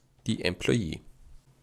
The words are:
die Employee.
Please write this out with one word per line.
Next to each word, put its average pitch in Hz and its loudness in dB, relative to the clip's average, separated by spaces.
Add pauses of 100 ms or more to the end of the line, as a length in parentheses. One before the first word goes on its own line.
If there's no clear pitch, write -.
(280)
die 110 0
Employee. 92 0 (600)